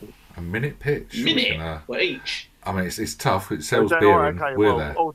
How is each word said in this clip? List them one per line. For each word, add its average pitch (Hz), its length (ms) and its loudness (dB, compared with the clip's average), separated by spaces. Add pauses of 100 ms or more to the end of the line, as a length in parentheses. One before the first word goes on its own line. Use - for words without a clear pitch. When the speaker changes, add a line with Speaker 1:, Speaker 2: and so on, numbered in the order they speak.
(380)
Speaker 1:
a 85 40 -8
minute 113 380 -4
pitch. 143 360 -4
We 233 100 -2
Speaker 2:
Minute 294 220 0
Speaker 1:
can, - 140 -4
uh, 80 240 -8
Speaker 2:
for 120 140 -4
each. - 500 -4 (140)
Speaker 1:
I 95 80 -4
mean, 92 140 -2
it's, 85 120 -6
it's 110 180 -6
tough. - 360 -2
It 78 120 -4
sells 113 280 2
Speaker 3:
Okay, - 80 4
Speaker 1:
beer 104 140 8
Speaker 3:
all - 60 6
right, - 100 2
Speaker 1:
and 87 120 -4
Speaker 3:
okay, - 140 -2
Speaker 1:
we're - 120 6
Speaker 3:
well, - 100 4
Speaker 1:
there, - 200 -4
Speaker 3:
oh, 160 180 0